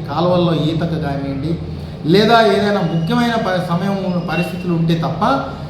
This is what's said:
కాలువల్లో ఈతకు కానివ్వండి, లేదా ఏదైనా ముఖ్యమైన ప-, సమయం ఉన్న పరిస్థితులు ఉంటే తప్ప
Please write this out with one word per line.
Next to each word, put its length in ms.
కాలువల్లో 460
ఈతకు 400
కానివ్వండి, 640
లేదా 340
ఏదైనా 400
ముఖ్యమైన 540
ప-, 340
సమయం 360
ఉన్న 140
పరిస్థితులు 560
ఉంటే 200
తప్ప 560